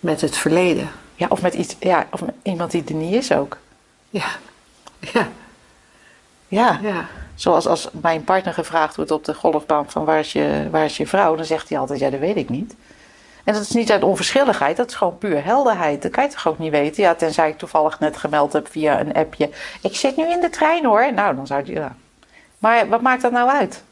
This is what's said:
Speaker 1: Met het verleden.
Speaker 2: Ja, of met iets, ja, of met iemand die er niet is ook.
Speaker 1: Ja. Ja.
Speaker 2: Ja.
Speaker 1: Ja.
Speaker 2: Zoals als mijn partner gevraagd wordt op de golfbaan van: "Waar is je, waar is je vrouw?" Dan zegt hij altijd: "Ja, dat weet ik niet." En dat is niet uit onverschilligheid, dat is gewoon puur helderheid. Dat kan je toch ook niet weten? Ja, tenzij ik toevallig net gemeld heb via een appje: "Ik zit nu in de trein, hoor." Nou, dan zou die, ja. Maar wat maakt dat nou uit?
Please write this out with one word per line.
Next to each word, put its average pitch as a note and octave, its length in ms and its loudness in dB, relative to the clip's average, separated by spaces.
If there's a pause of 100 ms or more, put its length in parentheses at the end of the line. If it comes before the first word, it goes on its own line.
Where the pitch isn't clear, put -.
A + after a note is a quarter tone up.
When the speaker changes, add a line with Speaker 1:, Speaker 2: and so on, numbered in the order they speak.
Speaker 1:
Met D#3 200 0
het D3 160 -2
verleden. E3 540 2 (240)
Speaker 2:
Ja, E3+ 140 -2
of - 140 0
met F3+ 120 0
iets, - 260 -6
ja, F3 300 2
of - 140 -8
met A#3 180 -8
iemand E3+ 280 -4
die E3 180 -2
er D#3 60 -4
niet E3 200 -2
is B3+ 180 0
ook. C#3+ 240 -2 (540)
Speaker 1:
Ja. - 160 -4 (760)
Ja. F3 280 -2 (1200)
Speaker 2:
Ja. G3+ 340 4
Speaker 1:
Ja. G3 240 -4 (280)
Speaker 2:
Zoals E3+ 320 2
als - 260 0
mijn D#3+ 320 -2
partner F#3 300 0
gevraagd D#3 420 -2
wordt D#3 140 -4
op D#3 140 -2
de D3 100 -4
golfbaan D3+ 560 0
van: D#3 140 -4
"Waar D#3 140 2
is D3+ 140 -4
je, D3 380 0
waar D#3 140 2
is D3+ 120 -4
je D#3 100 -2
vrouw?" F#3+ 300 2
Dan D#3+ 80 -6
zegt D#3 240 -4
hij D3+ 100 -4
altijd: C3+ 220 -4
"Ja, C#3 100 0
dat C3+ 100 -4
weet F#3 160 0
ik C#3+ 120 -4
niet." D3 260 -6 (720)
En G#3 80 0
dat G#3+ 100 -2
is G#3 80 -8
niet A3+ 200 0
uit G3+ 120 4
onverschilligheid, G3 760 2
dat - 140 -2
is - 40 -14
gewoon F3+ 240 -2
puur D3+ 260 -2
helderheid. F#3 580 2
Dat - 100 -4
kan C4 120 2
je C#4+ 60 -2
toch - 180 -2
ook D#3 100 -2
niet D#3+ 120 -4
weten? D3 320 2
Ja, E3+ 120 6
tenzij D#3+ 340 2
ik D#3 100 -6
toevallig D#3 420 0
net D3+ 160 -2
gemeld D3 360 0
heb D3+ 180 0
via D3+ 300 0
een - 140 -4
appje: D3+ 360 0 (320)
"Ik - 140 -4
zit C4+ 200 0
nu D#4+ 140 0
in F4 100 0
de F4 100 0
trein, D#4+ 340 0
hoor." A#3+ 280 4
Nou, G3 240 0
dan C3+ 100 -8
zou C#3 160 -2
die, - 120 -8
ja. C#3+ 220 -6 (640)
Maar A3+ 300 4
wat A3+ 120 2
maakt B3+ 220 2
dat A#3+ 100 2
nou B3 180 4
uit? C4+ 420 0